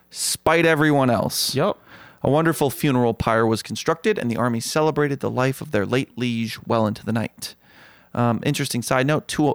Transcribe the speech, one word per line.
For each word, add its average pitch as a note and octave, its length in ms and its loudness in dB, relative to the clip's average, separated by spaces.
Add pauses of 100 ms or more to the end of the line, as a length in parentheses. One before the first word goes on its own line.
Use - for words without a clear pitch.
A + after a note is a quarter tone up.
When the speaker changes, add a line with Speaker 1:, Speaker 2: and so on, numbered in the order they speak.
(100)
Speaker 1:
spite - 560 0
everyone D3 440 4
else. A2 420 -2
Speaker 2:
Yep. D#3+ 260 -2 (440)
Speaker 1:
A B2+ 80 0
wonderful D3+ 400 2
funeral B2 420 2
pyre A2+ 320 2
was A2+ 160 0
constructed, E3 600 -2
and A#2+ 100 -2
the A2 60 -2
army A#2 240 0
celebrated D3 580 0
the A2 120 -4
life B2+ 300 -2
of D3+ 120 -12
their G#2 120 2
late A#2+ 320 -2
liege A#2 480 -4
well A2+ 220 0
into G#2+ 180 -4
the A2 80 -4
night. - 440 -6 (580)
Um, A#2+ 320 0
interesting C3+ 360 -2
side C3 260 0
note, D3 180 0
two D3+ 280 0